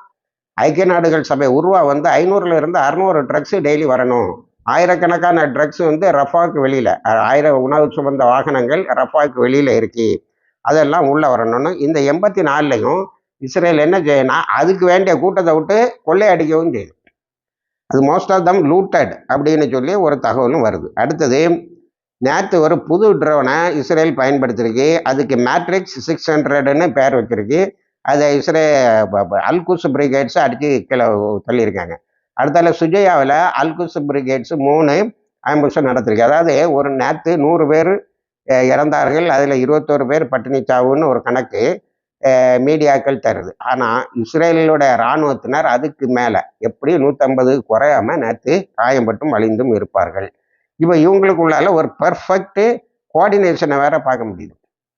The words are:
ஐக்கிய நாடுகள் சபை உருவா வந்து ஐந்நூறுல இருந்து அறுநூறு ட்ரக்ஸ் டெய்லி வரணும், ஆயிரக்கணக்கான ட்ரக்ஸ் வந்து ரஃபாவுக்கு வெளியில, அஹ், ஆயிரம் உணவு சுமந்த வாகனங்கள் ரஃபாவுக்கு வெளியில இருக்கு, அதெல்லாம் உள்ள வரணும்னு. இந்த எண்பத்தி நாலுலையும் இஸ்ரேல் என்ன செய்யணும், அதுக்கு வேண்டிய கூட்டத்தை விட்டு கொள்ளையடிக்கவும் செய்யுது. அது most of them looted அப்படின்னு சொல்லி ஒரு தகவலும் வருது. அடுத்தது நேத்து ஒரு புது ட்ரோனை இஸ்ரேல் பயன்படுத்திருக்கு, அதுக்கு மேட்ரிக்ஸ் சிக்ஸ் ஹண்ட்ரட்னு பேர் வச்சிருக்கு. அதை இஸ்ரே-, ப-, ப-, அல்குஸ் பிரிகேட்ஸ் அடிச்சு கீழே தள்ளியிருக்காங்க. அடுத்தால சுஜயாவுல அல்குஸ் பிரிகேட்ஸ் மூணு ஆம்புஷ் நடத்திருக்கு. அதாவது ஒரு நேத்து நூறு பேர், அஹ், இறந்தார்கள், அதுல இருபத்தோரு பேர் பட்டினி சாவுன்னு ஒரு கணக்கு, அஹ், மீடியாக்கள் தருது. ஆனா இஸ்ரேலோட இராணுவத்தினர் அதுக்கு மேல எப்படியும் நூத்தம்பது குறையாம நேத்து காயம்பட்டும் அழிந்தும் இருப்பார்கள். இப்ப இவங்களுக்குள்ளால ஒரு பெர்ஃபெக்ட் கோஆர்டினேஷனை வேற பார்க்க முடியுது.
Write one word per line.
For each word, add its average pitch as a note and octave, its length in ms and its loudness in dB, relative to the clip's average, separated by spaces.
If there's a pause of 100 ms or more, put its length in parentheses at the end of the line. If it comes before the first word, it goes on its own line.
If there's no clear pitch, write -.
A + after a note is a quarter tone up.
(540)
ஐக்கிய D#3 320 0
நாடுகள் E3 380 2
சபை C#3+ 240 -2
உருவா D#3+ 380 2
வந்து D3 240 0
ஐந்நூறுல F3 460 2
இருந்து F3 240 0
அறுநூறு D#3+ 440 0
ட்ரக்ஸ் C#3+ 320 -4
டெய்லி D3+ 300 0
வரணும், B2 500 0 (280)
ஆயிரக்கணக்கான E3+ 840 0
ட்ரக்ஸ் C#3+ 400 -2
வந்து D#3+ 260 0
ரஃபாவுக்கு D#3 540 0
வெளியில, C3 220 0 (160)
அஹ், A2 140 2
ஆயிரம் C3+ 440 2
உணவு D3 240 2
சுமந்த C#3 380 -2
வாகனங்கள் C3+ 600 0
ரஃபாவுக்கு C3+ 640 -2
வெளியில C3 280 2
இருக்கு, A2+ 480 -2 (380)
அதெல்லாம் D3 480 2
உள்ள D3 260 2
வரணும்னு. A#2+ 420 -2
இந்த D3 220 0
எண்பத்தி F3+ 420 0
நாலுலையும் D3 640 0 (320)
இஸ்ரேல் E3 400 0
என்ன E3+ 220 2
செய்யணும், C#3+ 460 0
அதுக்கு F3 400 0
வேண்டிய F3+ 340 2
கூட்டத்தை E3+ 340 0
விட்டு G3+ 520 0
கொள்ளையடிக்கவும் E3 680 0
செய்யுது. G2+ 180 -10 (920)
அது C3+ 260 0
most F#3 180 -2
of F#3+ 100 2
them F3+ 260 2
looted E3+ 640 0
அப்படின்னு C#3+ 440 0
சொல்லி C3+ 240 -2
ஒரு D3+ 240 0
தகவலும் B2 440 0
வருது. F#2+ 300 -4
அடுத்தது D#3 720 0 (500)
நேத்து E3+ 420 -2
ஒரு E3 240 0
புது G3 300 2
ட்ரோனை D3+ 560 0
இஸ்ரேல் D#3 480 0
பயன்படுத்திருக்கு, B2+ 840 0
அதுக்கு C3+ 340 -2
மேட்ரிக்ஸ் E3 640 -2
சிக்ஸ் D#3+ 320 -4
ஹண்ட்ரட்னு C#3+ 640 0
பேர் C#3 200 2
வச்சிருக்கு. A#2+ 580 -2 (300)
அதை C#3+ 380 2
இஸ்ரே-, C3+ 680 2
ப-, G2 180 0
ப-, G2 160 -2
அல்குஸ் E3+ 540 -2
பிரிகேட்ஸ் C#3 460 -2
அடிச்சு C3+ 460 -2
கீழே B2 200 0 (460)
தள்ளியிருக்காங்க. G2 440 -2 (460)
அடுத்தால E3+ 380 2
சுஜயாவுல E3 640 2 (160)
அல்குஸ் E3 460 -6
பிரிகேட்ஸ் C3+ 480 -4
மூணு D3+ 580 0 (340)
ஆம்புஷ் D3 320 0
நடத்திருக்கு. A#2 420 0
அதாவது D3+ 520 2
ஒரு C#3 160 0
நேத்து D3+ 480 -2
நூறு D#3 300 0
பேர், E3 420 0 (420)
அஹ், B2+ 140 2
இறந்தார்கள், D3 640 0
அதுல C#3 280 0
இருபத்தோரு C#3 520 0
பேர் C#3+ 200 0
பட்டினி B2+ 440 -4
சாவுன்னு C3+ 360 2
ஒரு B2 140 0
கணக்கு, B2+ 680 -4 (340)
அஹ், B2+ 360 4
மீடியாக்கள் C#3 600 0
தருது. F#2 380 -4
ஆனா B2 480 -2 (100)
இஸ்ரேலோட D#3 800 2
இராணுவத்தினர் C3+ 720 0
அதுக்கு C3+ 420 -2
மேல A#2+ 500 -2
எப்படியும் C3+ 440 -2
நூத்தம்பது C3+ 680 0
குறையாம A#2 480 0
நேத்து B2+ 600 -4
காயம்பட்டும் A#2+ 540 0
அழிந்தும் A2+ 440 0
இருப்பார்கள். F#2+ 580 -4 (420)
இப்ப E3+ 200 0
இவங்களுக்குள்ளால F3 800 2
ஒரு D#3 260 0
பெர்ஃபெக்ட் F#3 800 -2 (360)
கோஆர்டினேஷனை E3+ 640 2
வேற D3+ 200 0
பார்க்க B2+ 260 -2
முடியுது. G2+ 300 -14 (420)